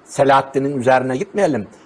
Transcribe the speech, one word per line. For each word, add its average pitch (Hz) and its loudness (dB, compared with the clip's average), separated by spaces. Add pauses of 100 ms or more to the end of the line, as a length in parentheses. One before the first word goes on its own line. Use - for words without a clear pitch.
Selahaddin'in 139 0
üzerine 127 0
gitmeyelim. 160 -2 (180)